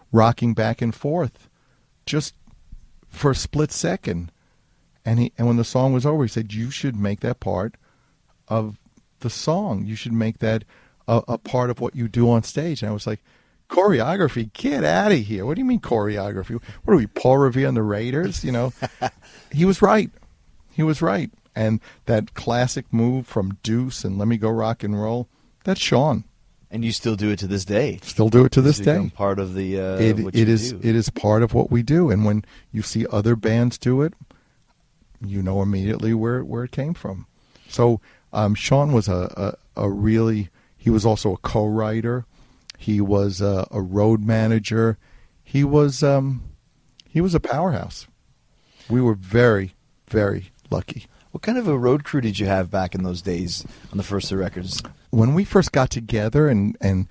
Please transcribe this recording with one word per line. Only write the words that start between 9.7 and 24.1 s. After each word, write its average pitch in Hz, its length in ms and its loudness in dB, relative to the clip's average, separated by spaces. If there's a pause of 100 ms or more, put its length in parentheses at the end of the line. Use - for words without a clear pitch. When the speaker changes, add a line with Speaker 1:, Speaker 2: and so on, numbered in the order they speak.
Speaker 1:
You 107 100 -8
should 120 160 -8
make 113 280 -2
that 110 260 -2 (420)
a, 117 220 2
a 117 80 -4
part 123 320 -2
of 120 100 -6
what 120 160 -6
you 117 140 -4
do 120 200 4
on 113 140 4
stage." 151 380 -6
And 107 80 -4
I 107 40 -4
was 104 140 -8
like, 107 140 -6 (480)
"Choreography? 156 840 2
Get 269 320 -2
outta 185 320 2
here! 104 300 -2
What 147 100 -4
do 247 60 -4
you 262 40 -2
mean 247 140 0
choreography? 104 800 -4 (220)
What 214 100 4
are 175 40 8
we, 110 100 2
Paul 131 300 2
Revere 135 320 2
and 127 80 0
the 113 60 0
Raiders?" 127 600 -4
You 127 80 -4
know? 123 220 -2 (260)
Speaker 2:
<laughs> 127 120 -4 (420)
Speaker 1:
He 147 100 2
was 190 180 2
right. 208 300 4 (640)
He 156 100 -2
was 156 180 0
right. 170 300 -2 (240)
And 110 240 0 (280)
that 110 260 0
classic 123 580 -4
move 123 360 0
from 98 340 -4
Deuce 120 420 -4
and 98 140 -4